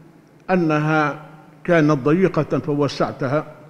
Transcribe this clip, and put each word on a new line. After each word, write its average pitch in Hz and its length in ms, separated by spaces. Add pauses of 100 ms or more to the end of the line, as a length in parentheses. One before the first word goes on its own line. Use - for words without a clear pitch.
(520)
أنها 151 760 (380)
كانت 156 280
ضيقة 151 680
فوسعتها 143 960 (140)